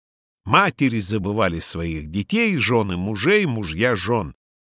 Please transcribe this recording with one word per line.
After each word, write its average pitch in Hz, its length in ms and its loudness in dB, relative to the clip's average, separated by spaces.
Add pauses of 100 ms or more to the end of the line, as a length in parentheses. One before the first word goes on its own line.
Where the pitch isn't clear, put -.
(460)
Матери 135 540 2
забывали 98 600 0
своих 80 500 -6
детей, 196 460 0
жёны 107 400 0
мужей, 110 480 0
мужья 110 500 0
жён. 95 400 -2 (360)